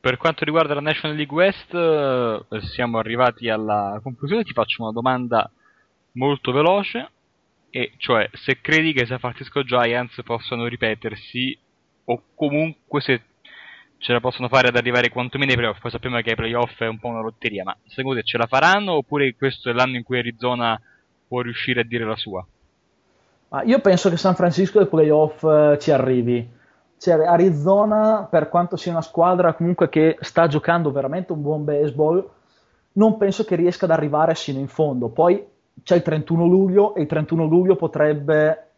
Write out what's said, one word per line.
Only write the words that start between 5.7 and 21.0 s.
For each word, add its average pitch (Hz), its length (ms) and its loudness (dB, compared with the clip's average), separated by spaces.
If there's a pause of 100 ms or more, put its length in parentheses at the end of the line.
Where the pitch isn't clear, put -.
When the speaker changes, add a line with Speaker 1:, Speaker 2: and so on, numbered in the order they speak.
Speaker 1:
molto 135 400 -2
veloce, 190 560 0 (640)
e 127 260 -6
cioè 110 380 0
se - 260 -4
credi 156 320 0
che 127 120 0
i - 20 -4
San 123 120 -8
Francisco 131 440 -6
Giants 120 600 -2
possano 117 420 -6
ripetersi, 117 920 -6 (460)
o 120 180 -4 (120)
comunque 151 680 -4
se 127 220 -2 (800)
ce - 120 -4
la 120 80 2
possono 123 260 -6
fare 123 220 4
ad 120 80 0
arrivare 120 320 0
quantomeno 123 420 -4
ai 127 60 2
playoff. 117 240 -2
Poi 117 100 -10
sappiamo 120 300 -6
che 113 100 -4
ai 110 60 -2
playoff 117 440 -4
è 117 60 -2
un 110 140 -6
po' 123 80 -10
una 113 120 -8
lotteria, 110 440 -8
ma 95 200 -2
secondo 131 360 -6
te - 40 -8
ce - 140 -4
la 117 80 2
faranno, 185 460 2
oppure 139 420 -2
questo 131 340 -6
è 120 40 -4
l'anno 127 240 0
in 120 80 -8
cui 127 140 -4
Arizona 117 640 -4 (460)